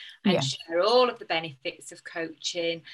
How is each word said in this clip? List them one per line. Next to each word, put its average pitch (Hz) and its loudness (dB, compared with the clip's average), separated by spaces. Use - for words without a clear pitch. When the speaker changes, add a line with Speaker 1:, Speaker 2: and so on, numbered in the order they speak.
Speaker 1:
and 190 6
Speaker 2:
Yeah. - 2
Speaker 1:
share 143 -2
all 240 6
of 240 -10
the - -16
benefits 165 -6
of 170 -20
coaching 170 -6